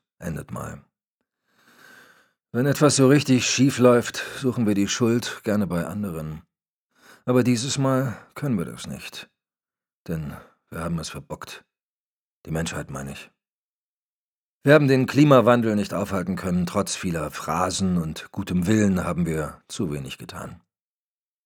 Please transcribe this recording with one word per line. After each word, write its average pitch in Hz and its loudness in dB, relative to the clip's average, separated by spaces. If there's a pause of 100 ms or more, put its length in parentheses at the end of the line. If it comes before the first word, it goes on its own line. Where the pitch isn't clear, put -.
(200)
endet 80 -10
mal. - -12 (1700)
Wenn 123 0
etwas 143 4
so 135 6
richtig 131 4
schief 127 2
läuft, 123 4 (160)
suchen 120 0
wir 104 2
die 101 2
Schuld 117 0
gerne 104 0
bei 85 -2
anderen. 80 -8 (840)
Aber 123 4
dieses 123 -2
Mal 131 0 (200)
können 135 -4
wir 82 -4
das 60 -14
nicht. - -14 (800)
Denn 78 -8 (320)
wir 82 -12
haben 82 -4
es 78 -10
verbockt. - -14 (800)
Die - -10
Menschheit, 78 -6
meine 69 -10
ich. - -18 (1300)
Wir 139 8
haben 147 6
den 131 4
Klimawandel 120 6
nicht 101 -2
aufhalten 92 -4
können. 90 0
Trotz 95 -2
vieler 80 -4
Phrasen 90 -2
und 80 -6
gutem 90 -4
Willen 101 2
haben 85 -2
wir 78 -6
zu 87 -6
wenig 71 -10
getan. - -14 (840)